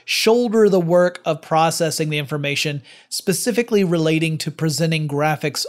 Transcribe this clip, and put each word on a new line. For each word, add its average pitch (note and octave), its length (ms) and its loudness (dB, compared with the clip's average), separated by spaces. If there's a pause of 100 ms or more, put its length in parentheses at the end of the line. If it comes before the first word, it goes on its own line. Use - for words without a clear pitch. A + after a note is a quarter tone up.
shoulder A3+ 640 2
the F#3+ 100 4
work F3 460 2
of D#3 160 -2
processing D#3+ 680 0
the D3+ 100 -4
information C#3+ 640 -4 (260)
specifically G#3+ 760 0
relating D#3+ 560 0
to D#3 120 -6
presenting D#3+ 560 -2
graphics D3 600 -2